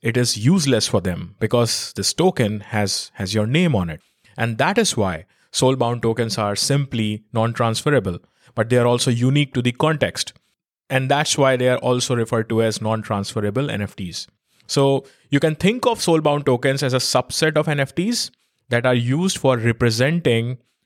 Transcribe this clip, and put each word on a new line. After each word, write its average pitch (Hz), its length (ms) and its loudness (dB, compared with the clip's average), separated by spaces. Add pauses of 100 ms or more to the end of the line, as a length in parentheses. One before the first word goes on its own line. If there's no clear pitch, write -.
it 120 160 0
is 123 200 0
useless 135 520 2
for 110 100 2
them 90 400 -6
because 117 560 0
this - 180 -2
token 120 460 0
has, 101 540 -4
has 98 200 -6
your 107 140 0
name 156 300 2
on 90 120 -2
it. 76 120 -10 (340)
And 117 220 -2
that 160 200 0
is 226 200 0
why 92 280 -2 (280)
soul-bound 127 480 0
tokens 113 360 -2
are 101 200 -2
simply 117 760 -2
non-transferable, 113 880 0 (360)
but 117 140 0
they 123 80 4
are 120 100 4
also 120 240 2
unique 135 420 2
to 127 80 -2
the 120 120 0
context. 147 600 -2 (560)
And 131 220 0
that's 147 260 0
why 131 200 4
they 123 100 2
are 127 120 2
also 123 360 0
referred 113 320 -2
to 113 160 2
as 110 180 0
non-transferable 110 880 -4
N 104 120 -4
F 101 160 -8
Ts. 87 280 -10 (420)
So 139 380 0 (240)
you 139 100 2
can 156 140 2
think 220 320 0
of 233 160 0
soul-bound 151 440 2
tokens 135 360 0
as 131 120 -2
a 131 40 2
subset 151 600 0
of 151 100 2
N 147 140 0
F 135 120 -4
Ts 214 380 -4 (380)
that 120 160 0
are 127 100 4
used 135 420 0
for 131 200 2
representing 120 1000 0 (280)